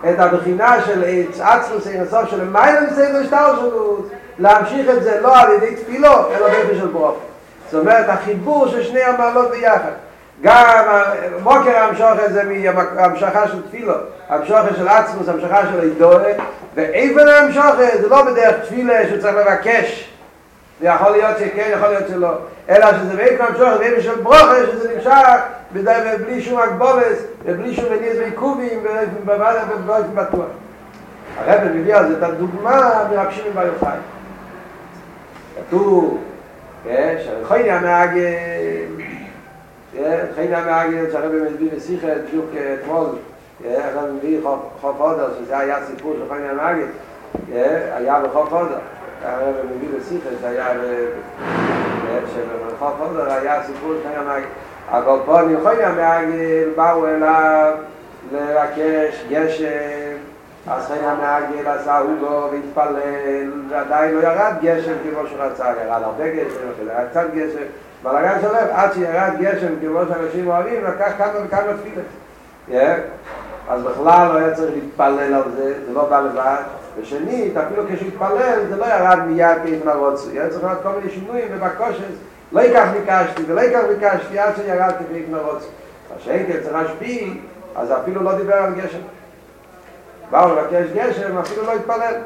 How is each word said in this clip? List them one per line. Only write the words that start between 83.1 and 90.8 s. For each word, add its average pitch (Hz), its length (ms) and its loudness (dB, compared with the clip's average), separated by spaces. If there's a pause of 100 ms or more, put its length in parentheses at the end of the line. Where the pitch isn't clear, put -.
ולא 170 140 0
ייקח 240 280 2
ביקשתי", 196 500 0
עד 202 180 0
שירד 185 360 -2 (160)
כאיבן 160 260 -8
הרצוי. 151 340 -8 (420)
מה - 100 -16
שאין - 260 -4
כן 170 160 -4
צריך 147 120 -8
להשפיע, 208 520 -6 (500)
אז 120 160 -4
אפילו 185 300 -4
לא 190 120 0
דיבר 196 200 0
על 190 200 0
גשם. 170 240 -8 (1300)
באו 165 240 4
לבקש 165 400 -2